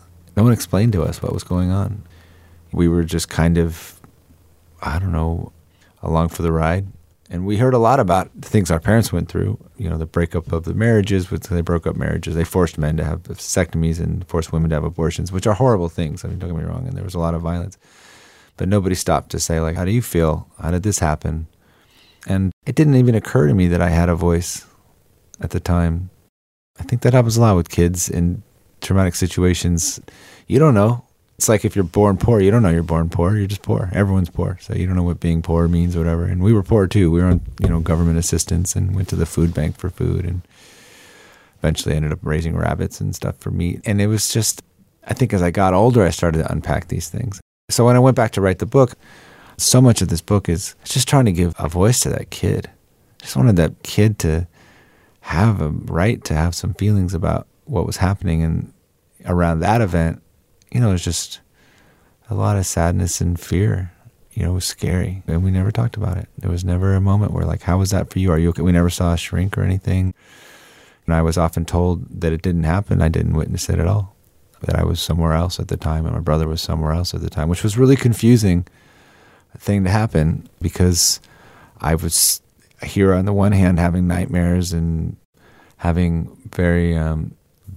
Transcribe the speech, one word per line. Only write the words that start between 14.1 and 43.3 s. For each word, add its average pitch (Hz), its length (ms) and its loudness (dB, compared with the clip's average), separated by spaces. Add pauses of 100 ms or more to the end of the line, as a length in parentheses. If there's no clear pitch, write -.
forced 82 240 -4
women 80 180 0
to 80 60 -2
have 76 80 -2
abortions, 82 480 -4
which 95 160 -4
are 107 80 2
horrible 104 340 0
things. 82 340 -8
I 87 40 -10
mean, 87 100 -8
don't 87 140 -8
get 82 80 -6
me 80 60 -6
wrong, 82 220 -8
and 87 80 -8
there 92 80 -8
was 90 120 -10
a 87 40 -4
lot 82 140 -2
of 85 80 -6
violence. 85 380 -6 (800)
But 92 120 -2
nobody 95 240 2
stopped 82 380 -2
to 80 80 -6
say, 82 200 -2
like, 80 160 -2
"How 90 100 -4
do 95 60 -2
you 120 120 0
feel? 82 440 0 (140)
How 80 80 -4
did 87 140 -2
this 104 160 -2
happen?" 80 480 -2 (800)
And 95 240 0 (160)
it 120 80 -6
didn't 151 200 4
even 123 200 6
occur 131 320 2
to 131 80 2
me 92 140 4
that 87 120 2
I 87 80 2
had 85 180 4
a 87 80 2
voice 85 480 -2 (800)
at 90 80 -6
the 92 100 -4
time. 87 520 -2 (680)
I - 40 -10
think - 180 -4
that 127 120 2
happens 117 240 4
a 117 40 4
lot 110 140 6
with 85 140 0
kids 87 380 0
in 87 360 -2 (380)
traumatic 95 340 0
situations. 87 840 0 (460)
You 110 140 2
don't 151 160 6
know. 110 300 2 (320)
It's - 120 -2
like 110 160 4
if 104 100 0
you're 98 80 2
born 101 320 4
poor, 113 240 2
you 98 100 6
don't 117 140 4
know 92 60 4
you're 82 120 2
born 82 280 0
poor. 85 260 0
You're 101 120 0
just 101 140 -8
poor. 110 300 -2
Everyone's 95 380 0
poor. 92 320 -4
So - 120 -10
you 90 120 -2
don't 92 100 -2
know 90 80 0
what 87 160 -2
being 82 220 0
poor 82 260 0
means, 87 300 0
whatever. 82 260 0
And 90 180 -2
we 107 120 4
were 101 100 2
poor 101 240 2
too. 90 240 2
We 85 100 4
were 90 60 4
on, 90 140 4 (180)
you - 80 0
know, 85 140 0
government 82 360 2
assistance 85 560 -2
and 92 220 -2
went 95 140 -4
to 90 80 -4
the 87 80 0
food 85 280 0
bank 82 240 -2
for 87 120 -6
food 87 340 -4
and 87 180 -6 (1160)
eventually 80 360 -2
ended 76 200 -2
up 80 80 -8
raising 80 340 -2
rabbits 85 460 -4
and 98 120 -4
stuff - 260 -8